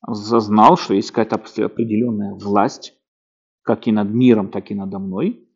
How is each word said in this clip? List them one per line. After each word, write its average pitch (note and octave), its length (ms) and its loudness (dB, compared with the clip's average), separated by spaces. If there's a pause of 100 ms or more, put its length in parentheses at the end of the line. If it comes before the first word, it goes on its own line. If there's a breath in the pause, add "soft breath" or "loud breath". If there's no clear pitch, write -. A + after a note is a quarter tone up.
Осознал, G#2+ 760 4
что - 160 -4
есть G2+ 180 0
какая-то A2 540 -4
определённая G#2+ 680 -4
власть, G2+ 580 -2 (680)
как A2+ 240 -2
и A#2 40 2
над G#2 180 0
миром, A2+ 400 2
так G2 220 -10
и G#2 40 -8
надо G2 240 -8
мной. G2 460 -6 (100)